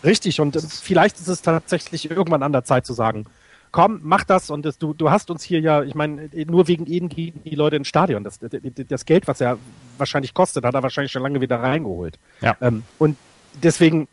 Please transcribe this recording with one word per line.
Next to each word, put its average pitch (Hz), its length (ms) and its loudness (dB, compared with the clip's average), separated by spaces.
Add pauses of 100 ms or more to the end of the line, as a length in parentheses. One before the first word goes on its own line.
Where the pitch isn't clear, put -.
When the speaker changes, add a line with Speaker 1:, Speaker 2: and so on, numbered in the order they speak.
Speaker 1:
Richtig, 180 380 2
und, 147 160 0
äh, 151 40 0
vielleicht 175 580 2
ist 170 100 -10
es 180 140 -4
tatsächlich 165 680 -2
irgendwann 165 320 0
an 147 100 0
der 127 120 0
Zeit 127 200 2
zu - 80 -10
sagen, 113 320 -2 (480)
„Komm, 185 320 4
mach 180 180 2
das“, 185 280 2
und 147 140 -6
das, 151 140 -4
du, 156 140 -4
du 151 180 0
hast 202 200 0
uns 170 120 -8
hier 165 180 0
ja, 151 220 4
ich 139 140 -8
meine, 151 320 -6 (180)
nur 170 220 4
wegen 170 180 0
ihm 175 220 -2
gehen 165 360 -8
die 156 120 -8
Leute 151 180 2
ins 143 140 -4
Stadion. 151 340 0
Das, 101 160 -12
das, 117 140 -12 (360)
das 135 160 -6
Geld, 170 220 4
was 131 140 -4
er 123 180 0 (400)
wahrscheinlich 139 340 -4
kostet, 160 320 0
hat 123 100 0
er 135 100 0
wahrscheinlich 135 260 -4
schon 127 120 -6
lange 139 180 -2
wieder 123 200 0
reingeholt. 110 580 -4 (220)
Speaker 2:
Ja. - 200 0
Speaker 1:
Ähm, 117 240 0 (140)
und 151 180 2 (460)
deswegen 160 500 4